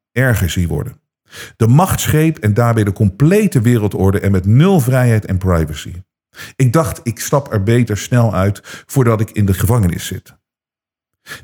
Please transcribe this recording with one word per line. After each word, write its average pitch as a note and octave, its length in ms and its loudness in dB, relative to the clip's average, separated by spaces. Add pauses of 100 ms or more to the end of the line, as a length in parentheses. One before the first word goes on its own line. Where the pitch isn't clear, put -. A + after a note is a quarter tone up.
(120)
erger A2 380 0
zie F2 180 -4
worden. - 320 -8 (560)
De A2+ 100 2
machtsgreep D#3 720 2
en G#2 160 0
daarbij A#2 300 2
de G2 80 0
complete D3+ 680 2
wereldorde G#2 600 0
en G2 120 0
met F#2 140 0
nul D3+ 340 4
vrijheid A#2+ 440 0
en F#2 140 -4
privacy. E2 540 -2 (640)
Ik B2+ 160 0
dacht, D#3 300 -2
ik - 180 -6
stap - 320 -2
er G#2 100 -2
beter A2+ 340 0
snel A#2 380 0
uit - 520 -4
voordat A#2 340 0
ik A2 100 -4
in G#2 160 -2
de F#2+ 80 0
gevangenis F#2+ 520 0
zit. - 300 -14 (1080)